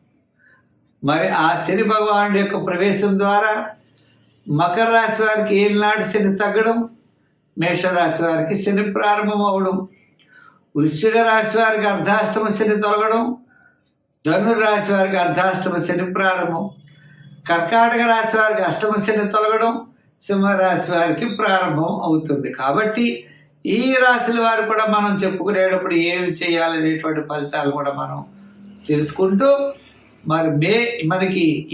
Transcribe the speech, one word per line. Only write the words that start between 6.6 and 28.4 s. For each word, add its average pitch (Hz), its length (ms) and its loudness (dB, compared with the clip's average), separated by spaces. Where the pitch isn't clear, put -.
మేషరాశి 175 680 0
వారికి 165 380 -2
శని 202 320 0
ప్రారంభం 208 520 0
అవడం, 190 420 0
వృశ్చిక 160 420 2
రాశి 220 400 2
వారికి 220 300 2
అర్ధాష్టమ 208 600 0
శని 208 340 0
తొలగడం, 214 560 0
ధను 214 340 2
రాశి 208 340 0
వారికి 190 240 0
అర్ధాష్టమ 180 600 0
శని 175 360 -2
ప్రారంభం, 190 560 -2
కర్కాటక 233 600 2
రాశి 226 300 2
వారికి 214 240 2
అష్టమ 208 340 -2
శని 208 340 0
తొలగడం, 220 580 0
సింహరాశి 190 680 0
వారికి 165 460 -2
ప్రారంభం 185 640 0
అవుతుంది. 151 500 -2
కాబట్టి 214 720 -2
ఈ 247 280 0
రాశుల 247 460 2
వారు 226 260 2
కూడా 220 220 0
మనం 208 280 0
చెప్పుకునేటప్పుడు 185 880 0
ఏమి 175 280 -2
చేయాలనేటువంటి 160 960 -2
ఫలితాలు 147 440 -4
కూడా 143 200 -4
మనం 135 340 -10